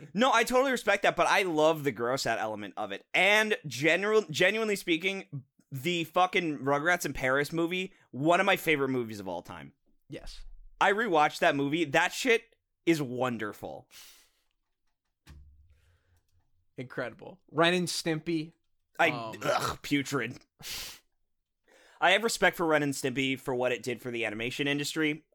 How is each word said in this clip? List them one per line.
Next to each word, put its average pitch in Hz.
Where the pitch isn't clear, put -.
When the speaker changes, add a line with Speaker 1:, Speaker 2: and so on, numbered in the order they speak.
Speaker 1:
No, 240
I 226
totally 254
respect 208
that, 175
but 165
I 175
love 156
the 139
gross 120
out 117
element 104
of 98
it. 98
And 208
general-, 175
genuinely 196
speaking, 190
the 165
fucking 180
Rugrats 143
in 151
Paris 139
movie, 170
one 156
of 196
my 190
favorite 139
movies 117
of 95
all 87
time. 76
Speaker 2:
Yes. -
Speaker 1:
I 185
rewatched 170
that 165
movie. 143
That 165
shit 233
is 165
wonderful. 117
Speaker 2:
Incredible. 127
Ren 170
and 180
Stimpy. 160
Speaker 1:
I, 165
Speaker 2:
Um, 117
Speaker 1:
ugh, -
putrid. 135
I 170
have 202
respect 196
for 175
Ren 156
and 139
Stimpy 135
for 131
what 123
it 113
did 120
for 127
the 117
animation 117
industry. 147